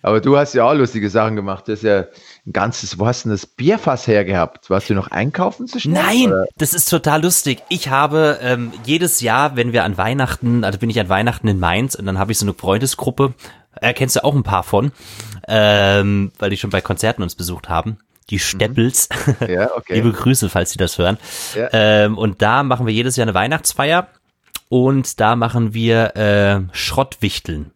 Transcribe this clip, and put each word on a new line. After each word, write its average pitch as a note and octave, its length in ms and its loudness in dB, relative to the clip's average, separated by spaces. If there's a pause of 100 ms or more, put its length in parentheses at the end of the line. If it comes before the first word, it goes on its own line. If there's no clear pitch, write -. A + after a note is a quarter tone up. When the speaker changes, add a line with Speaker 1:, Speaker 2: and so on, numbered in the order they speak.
Speaker 1:
Aber G#2 200 2
du C3+ 160 4
hast C#3+ 160 2
ja A#2+ 120 4
auch C3+ 80 4
lustige A2+ 360 0
Sachen A2 260 0
gemacht. G2 320 -8
Du A2 60 -4
hast G#2 100 -8
ja G#2 160 4 (460)
ein - 80 -14
ganzes, G2 460 -4
wo G2+ 60 0
hast B2 180 -2
du A#2 60 -4
denn G#2 60 -2
das G2 100 -10
Bierfass D3 640 -2
hergehabt? F#2+ 640 0
Warst F#2+ 200 0
du A2 60 2
noch F#2+ 160 -2
einkaufen F3+ 560 -4
zu A#3+ 120 -8
schnell, E3 240 0
Speaker 2:
Nein, A#3+ 240 2
Speaker 1:
oder? F#2+ 180 0 (120)
Speaker 2:
das D3+ 160 -2
ist F3 160 0
total D#3 320 2
lustig. D#3+ 480 0
Ich E3 200 -6
habe, D3 520 2
ähm, B2 320 -2 (120)
jedes D#3+ 360 0
Jahr, C3 340 2
wenn A#2+ 160 0
wir A2+ 120 2
an F#2 140 -2
Weihnachten, A#2+ 680 0
also G2+ 160 -2
bin A#2 100 -2
ich A2+ 100 0
an F#2+ 100 -2
Weihnachten A2 380 0
in G2+ 120 2
Mainz F#2 360 0
und G2+ 100 -10
dann F#2+ 140 -2
habe F#2+ 120 -2
ich A2 60 -2
so G#2 80 -2
eine G2 80 0
Freundesgruppe, B2 800 -2 (460)
äh, B2 140 0
kennst B2+ 240 -2
du - 60 -2
auch C#3+ 120 0
ein C3+ 80 2
paar G2 200 0
von, A#2+ 280 0 (560)
ähm, G2+ 920 4
weil G2+ 100 -2
die G2 80 -4
schon - 140 -6
bei F#2+ 100 0
Konzerten G#2+ 420 -2
uns F2 120 -6
besucht F2 340 -10
haben. F#2+ 280 -4 (320)
Die G#2 60 -4
Speaker 1:
Mhm. F#2+ 40 -2
Speaker 2:
Steppels. A2+ 680 0 (380)
Speaker 1:
Ja, F2+ 280 0
okay. A2+ 180 -6
Speaker 2:
<laughs> - 20 -2
Liebe A2+ 160 4
Grüße, A#2+ 380 0
falls F2+ 220 -2
sie - 60 -10
das F2+ 200 -2
hören. F#2 200 0 (380)
Speaker 1:
Ja. A2+ 160 -4
Speaker 2:
Ähm, G#2+ 460 4
und G#2+ 240 -2
da A#2 220 4
machen B2+ 240 0
wir A2 60 0
jedes B2 220 0
Jahr B2+ 100 0
eine G#2+ 80 -2
Weihnachtsfeier D3 760 0 (640)
und C3 520 0
da A2 160 4
machen A#2 360 0
wir, A2+ 440 2
äh, G2+ 440 2 (140)
Schrottwichteln. - 1000 -4